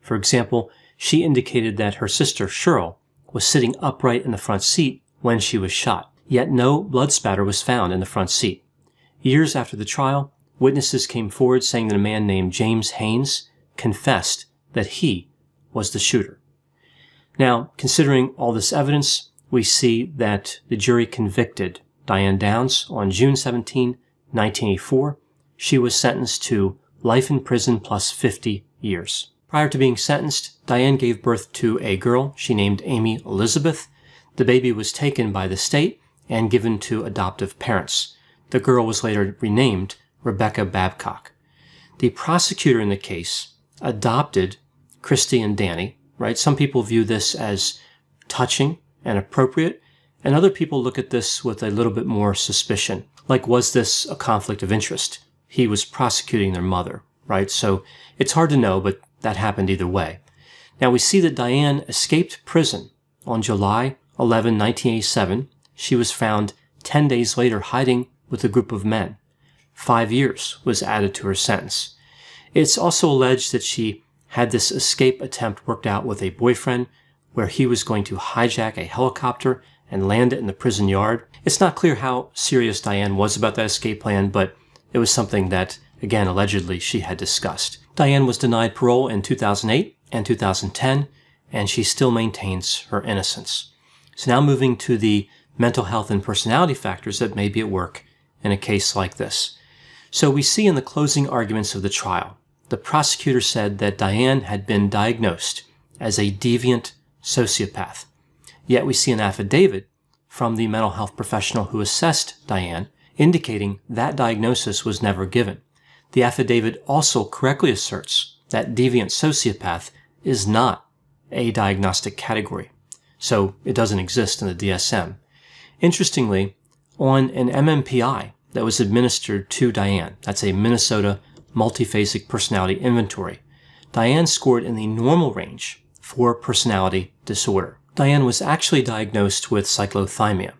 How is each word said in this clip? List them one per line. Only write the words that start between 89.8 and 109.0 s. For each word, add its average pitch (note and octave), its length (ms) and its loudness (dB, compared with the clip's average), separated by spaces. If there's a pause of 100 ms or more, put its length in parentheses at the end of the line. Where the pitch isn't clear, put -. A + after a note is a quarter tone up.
and A2+ 140 -4
two A#2 100 2
thousand F#2+ 360 -2
ten, C3+ 360 0 (440)
and G#2 180 -4
she A2+ 140 -2
still B2+ 280 2
maintains G2+ 800 -4
her G2+ 140 -4
innocence. - 680 -6 (440)
So - 160 -2
now B2+ 100 6
moving C3+ 360 4
to A#2+ 200 0
the G#2 320 2 (280)
mental A#2 280 2
health G#2+ 240 -4
and G2 140 0
personality B2+ 500 0
factors G2+ 460 -8
that G#2+ 160 -2
may G#2 140 0
be G#2+ 100 -2
at G#2+ 100 -4
work F#2 360 -6 (380)
in G#2 80 0
a G2 60 2
case - 380 -2
like F#2 220 -2
this. - 400 -6 (540)
So D3 200 2
we C#3+ 100 2
see G#3 240 2
in F#3 100 4
the C3 60 0
closing C#3+ 480 0
arguments G#2+ 460 -2
of G2 60 -6
the G2 80 -2
trial, F#2 480 -4 (320)
the A2+ 80 -2
prosecutor - 640 0
said G#2 380 -2
that G2+ 180 0
Diane A#2+ 440 2
had G2+ 240 -6
been G2+ 240 2
diagnosed G#2+ 720 -2 (360)
as G#2+ 180 -2
a G2+ 140 0
deviant A#2+ 640 0 (280)
sociopath. - 840 -2 (600)
Yet B2 200 4
we C#3 80 0
see - 180 0